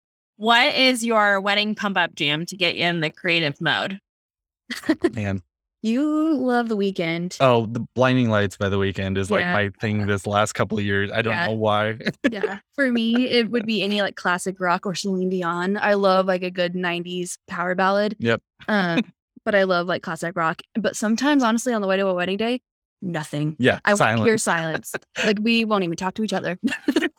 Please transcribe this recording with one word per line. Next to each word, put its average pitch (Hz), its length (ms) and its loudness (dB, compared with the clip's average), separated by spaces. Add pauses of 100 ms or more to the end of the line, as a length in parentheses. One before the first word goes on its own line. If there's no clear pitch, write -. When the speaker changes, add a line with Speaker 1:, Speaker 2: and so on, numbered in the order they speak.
(360)
Speaker 1:
What 233 380 4
is 254 300 2
your 208 360 2
wedding 208 340 0
pump 196 220 -4
up 170 180 0
jam 151 320 0
to 190 100 -12
get 170 200 0
you 127 80 -2
in 175 160 0
the 156 100 -2
creative 165 500 -2
mode? 147 400 -2 (1120)
Speaker 2:
Man. 98 280 -4 (400)
Speaker 3:
You 302 520 0
love 247 340 0
The 220 80 -2
Weeknd. 180 640 -2
Speaker 2:
Oh, 120 260 4
the 117 140 -6 (140)
Blinding 127 340 4
Lights 104 280 2
by 101 120 -2
The 98 100 0
Weeknd 95 380 -2
is, 95 140 -2
like, 98 120 2
Speaker 3:
Yeah. 180 100 0
Speaker 2:
my 101 180 2 (100)
thing 104 260 0
this 101 200 -2
last 104 260 2
couple 110 260 -2
of 104 60 -2
years. 101 280 0
I 113 100 0
don't 110 120 -2
Speaker 3:
Yeah. 113 120 -2
Speaker 2:
know 110 80 -2
why. 107 440 0 (160)
<laughs> - 160 -2
Speaker 3:
Yeah. 202 280 -6 (160)
For 269 160 0
me, 233 380 0
it 233 220 0
would 226 160 -2
be 214 160 -2
any, 202 200 0
like, 180 140 -4
classic 185 440 -4
rock 180 240 0
or 185 100 -4
Celine 185 360 -2
Dion. 180 480 -2
I 208 160 4
love, 190 320 4
like, 185 160 0
a 180 80 -4
good 180 240 -2
nineties 180 720 -4
power 180 280 -4
ballad. 196 440 2
Speaker 2:
Yep. 117 240 0 (260)
Speaker 3:
Um, 180 360 0 (220)
Speaker 2:
<laughs> - 180 -20
Speaker 3:
but 214 100 0
I 196 80 4
love, 180 240 2
like, 170 160 -2
classic 170 340 -8
rock. 165 240 0 (140)
But 208 220 -2
sometimes, 254 480 2
honestly, 233 280 0
on 220 100 0
the 190 60 0
way 190 80 2
to 196 120 0
a 185 60 0
wedding 180 220 -2
day, 233 240 -2 (400)
nothing. 156 600 -4
Speaker 2:
Yeah, - 240 4
Speaker 3:
I 208 60 4
want 208 80 4
Speaker 2:
silence. 113 260 4
Speaker 3:
pure 220 140 4
silence. 165 560 -4 (120)
Speaker 2:
<laughs> - 180 -6
Speaker 3:
Like, 208 160 2
we 226 240 2
won't 208 200 0
even 165 120 -4
talk 185 180 -4
to 220 100 -4
each 196 100 -4
other. 170 300 -4
<laughs> 262 40 0 (500)